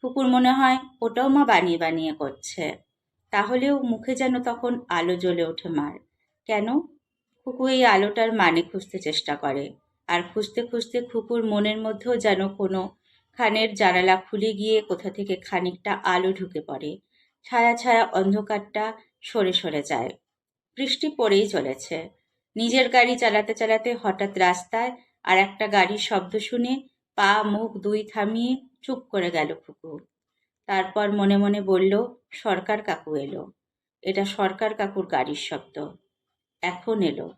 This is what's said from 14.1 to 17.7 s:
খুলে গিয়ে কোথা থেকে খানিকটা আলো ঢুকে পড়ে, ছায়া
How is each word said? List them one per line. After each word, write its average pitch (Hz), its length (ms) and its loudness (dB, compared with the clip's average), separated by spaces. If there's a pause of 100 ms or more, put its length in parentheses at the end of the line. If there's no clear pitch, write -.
খুলে 214 360 -4
গিয়ে 214 280 0
কোথা 190 300 -6
থেকে 196 260 -6
খানিকটা 185 560 -4
আলো 185 400 0
ঢুকে 180 280 -6
পড়ে, 151 380 -10 (460)
ছায়া 233 320 2